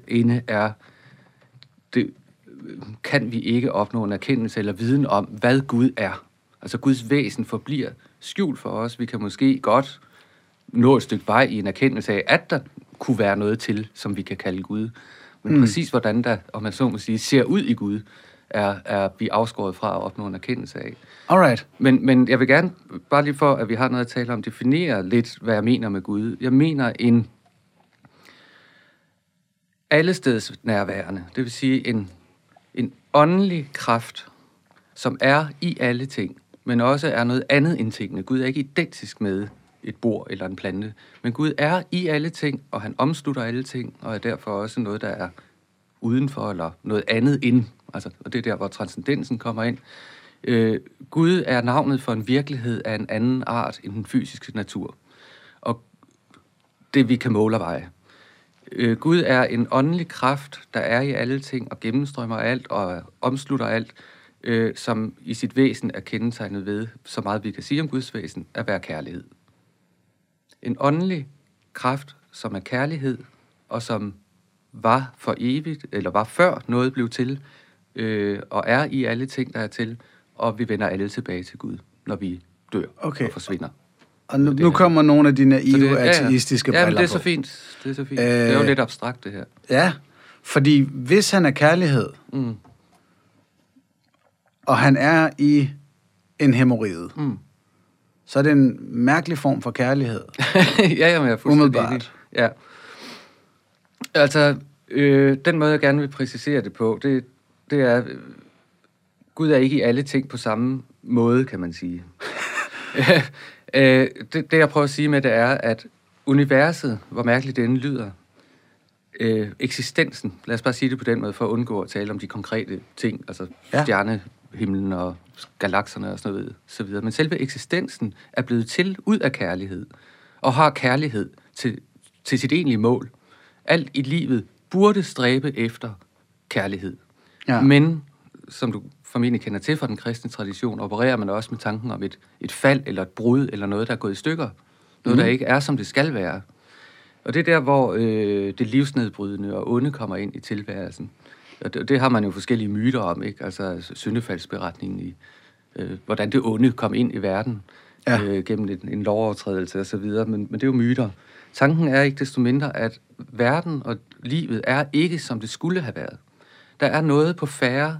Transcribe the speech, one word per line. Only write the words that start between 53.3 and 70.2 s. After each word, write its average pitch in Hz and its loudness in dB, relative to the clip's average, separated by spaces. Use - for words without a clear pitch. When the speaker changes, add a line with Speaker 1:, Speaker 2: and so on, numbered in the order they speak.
Speaker 1:
art - -4
end 101 -10
den 107 -8
fysiske - -4
natur. 101 -8
Og 117 -4
det, 131 4
vi 123 2
kan 117 -2
måle 110 2
og 110 -2
veje. 85 -6
Øh, 113 0
Gud 160 2
er 127 4
en 117 0
åndelig 165 2
kraft, - -4
der 117 -4
er 117 0
i 139 -2
alle 123 -2
ting, 127 -8
og - -12
gennemstrømmer 120 -2
alt, 120 -4
og 90 -4
omslutter 131 -2
alt, 113 -4
øh, 113 0
som 110 -4
i - -8
sit 117 -8
væsen 131 0
er 95 -10
kendetegnet 104 -6
ved, 104 -6
så - -10
meget 104 -4
vi 107 -6
kan 135 -12
sige 143 -2
om 156 -4
Guds 127 -6
væsen, 87 -12
at 110 -8
være 98 -2
kærlighed. 78 -10